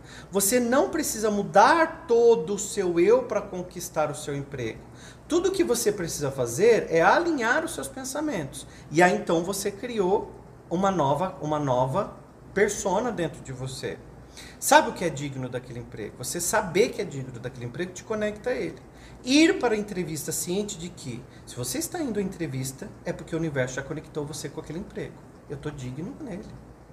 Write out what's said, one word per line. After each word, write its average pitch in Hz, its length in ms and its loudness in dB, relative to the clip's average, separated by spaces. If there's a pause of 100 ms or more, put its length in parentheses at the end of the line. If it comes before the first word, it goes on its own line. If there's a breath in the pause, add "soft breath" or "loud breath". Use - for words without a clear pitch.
(300 loud breath)
Você 202 300 4
não 269 300 4
precisa 220 420 0
mudar 214 720 6
todo 233 500 6
o 196 40 -4
seu 175 400 0
eu 226 240 6
pra 202 180 -2
conquistar 175 680 -4
o 139 40 -8
seu 143 200 -6
emprego. 131 460 -8 (460 loud breath)
Tudo 349 220 2
que 359 140 2
você 220 280 2
precisa 160 380 -4
fazer 147 600 2
é 165 120 4
alinhar 277 640 4
os 320 100 -8
seus 262 140 -8
pensamentos. 262 800 -6 (240 loud breath)
E 151 100 2
aí 180 140 6
então 170 280 0
você 196 280 -4
criou 214 640 -2 (340)
uma 190 220 2
nova, 160 500 2
uma 151 160 -2
nova 135 560 0 (400)
persona 208 580 0
dentro 170 300 -4
de 131 100 -12
você. 127 460 -8 (600 loud breath)
Sabe 302 320 6
o - 40 -6
que - 100 -8
é 165 60 -2
digno 131 400 -6
daquele 123 300 -10
emprego? 113 400 -12
Você 127 200 -6
saber 208 500 2
que - 120 -6
é 196 40 -4
digno 131 340 -10
daquele 123 260 -10
emprego 170 260 -6
te - 120 -16
conecta 208 480 -4
a - 20 -2
ele. 170 240 -6 (460 loud breath)
Ir 311 360 6
para 240 140 2
a 214 40 2
entrevista 175 540 -4
ciente 196 460 -4
de 170 100 -10
que, 123 340 -10 (240 loud breath)
se - 120 -14
você 123 200 -4
está 330 240 -6
indo 214 180 -2
à - 20 0
entrevista, 147 640 -6 (160)
é 180 80 -4
porque 165 240 -8
o - 20 -2
universo 139 380 -2
já 175 60 -4
conectou 151 440 -8
você 151 220 -10
com 156 140 -10
aquele 156 180 -10
emprego. 185 360 -10 (340)
Eu 143 80 -8
tô 151 120 -10
digno 143 520 -10
nele. 214 240 -10 (480)